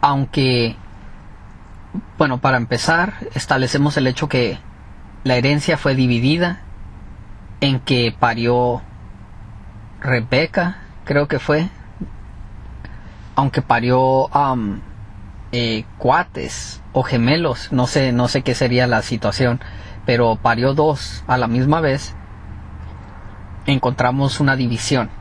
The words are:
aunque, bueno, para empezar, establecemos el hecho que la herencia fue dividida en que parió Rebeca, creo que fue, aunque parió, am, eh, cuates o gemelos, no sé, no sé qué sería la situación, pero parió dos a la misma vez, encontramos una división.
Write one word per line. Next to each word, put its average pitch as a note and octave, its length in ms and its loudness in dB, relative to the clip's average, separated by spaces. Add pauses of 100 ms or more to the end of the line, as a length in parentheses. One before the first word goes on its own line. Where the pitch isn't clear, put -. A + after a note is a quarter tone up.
aunque, C3 720 2 (1400)
bueno, C3 220 2
para C3 180 4
empezar, E3 560 2 (220)
establecemos C#3+ 600 2
el C3 100 4
hecho C3 200 0
que B2 320 0 (640)
la B2+ 120 4
herencia C#3+ 420 2
fue C3+ 180 2
dividida C3+ 680 2 (1000)
en C3+ 200 2
que A#2+ 380 2
parió A#2+ 640 2 (1200)
Rebeca, C3+ 800 0 (260)
creo C#3+ 220 2
que D3 100 0
fue, D#3 320 2 (1700)
aunque C#3 260 2
parió, B2+ 720 4
am, B2+ 460 0 (680)
eh, A2+ 340 0 (140)
cuates - 840 0 (100)
o C3 120 2
gemelos, C3 680 2
no B2+ 140 4
sé, C3+ 260 2
no B2 160 2
sé C3 140 2
qué B2 140 0
sería B2 320 4
la A2+ 160 2
situación, A#2+ 580 0 (440)
pero A#2 320 4
parió A#2+ 360 2
dos D3+ 540 0
a B2+ 100 4
la A#2+ 100 2
misma C3 340 4
vez, C#3 340 0 (1500)
encontramos C3 720 2
una C#3 160 4
división. A#2+ 640 0